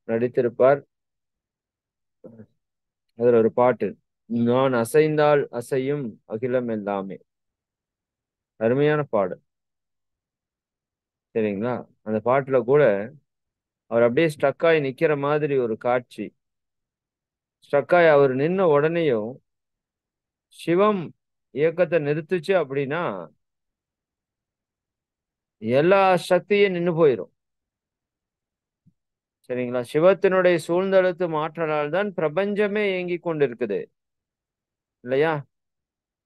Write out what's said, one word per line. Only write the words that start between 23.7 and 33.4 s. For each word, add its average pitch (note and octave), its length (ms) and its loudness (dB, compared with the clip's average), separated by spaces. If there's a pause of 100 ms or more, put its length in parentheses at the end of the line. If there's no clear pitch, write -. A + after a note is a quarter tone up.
எல்லா F3+ 600 2
சக்தியும் F#3+ 560 2
நின்னு E3+ 340 0
போயிரும். A#2+ 260 0 (2250)
சரிங்களா? B2 440 -6
சிவத்தினுடைய F3+ 680 2 (100)
சூழ்ந்தெழுத்து F#3 600 0
மாற்றலால் D#3 640 -4
தான் F#3+ 240 -4
பிரபஞ்சமே G3+ 760 -2
இயங்கி F3+ 280 -4
கொண்டிருக்குது, B2 680 -4 (1120)